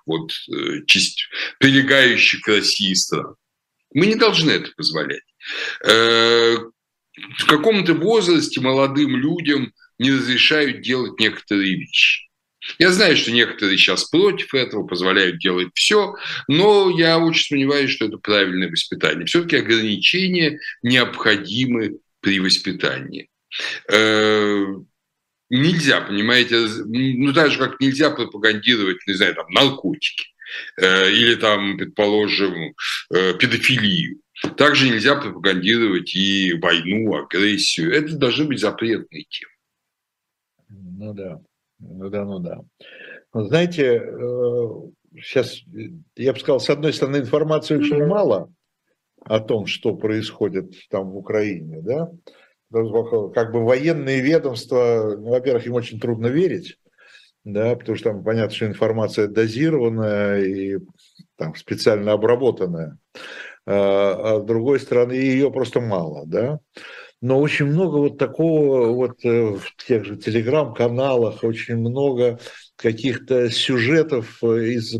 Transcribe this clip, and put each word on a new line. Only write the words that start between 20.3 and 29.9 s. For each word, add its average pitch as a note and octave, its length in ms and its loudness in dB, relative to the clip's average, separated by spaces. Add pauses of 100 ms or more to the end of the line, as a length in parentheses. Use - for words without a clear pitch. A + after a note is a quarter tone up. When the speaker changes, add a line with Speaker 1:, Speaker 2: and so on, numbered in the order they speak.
Speaker 1:
необходимы A#2 1120 0 (220)
при G2 180 0
воспитании. D#2 880 -4 (640)
Э, G#2+ 720 4 (880)
нельзя, C#3 520 2
понимаете, A#2 540 2 (300)
ну, C3 460 0
так D3+ 180 6
же, B2+ 80 -2
как - 220 -2
нельзя C3+ 300 2
пропагандировать, G#2+ 880 0 (100)
не G2 60 0
знаю, F#2 200 2
там, - 160 -8
наркотики, - 760 -2 (540)